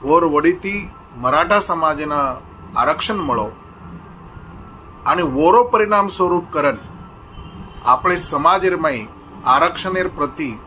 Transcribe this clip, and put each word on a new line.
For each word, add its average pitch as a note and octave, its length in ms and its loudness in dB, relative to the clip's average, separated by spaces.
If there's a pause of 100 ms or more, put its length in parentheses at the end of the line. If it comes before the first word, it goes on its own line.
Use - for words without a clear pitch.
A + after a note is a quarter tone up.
ओर D#3+ 180 6
वडीती F3 680 0 (260)
मराठा D#3+ 440 2
समाजेनं D3+ 720 -2 (420)
आरक्षण D#3 400 0
मळो A#2+ 320 -2 (1600)
आणि D#3+ 160 2
वोरो D#3+ 400 4
परिणाम G#3 440 2
स्वरूप F3+ 440 -2
करन C#3+ 260 0 (1080)
आपले E3+ 340 2
समाजेर F3+ 580 2
मै D#3 220 -2 (480)
आरक्षणेर F3+ 640 2
प्रती C3+ 580 -6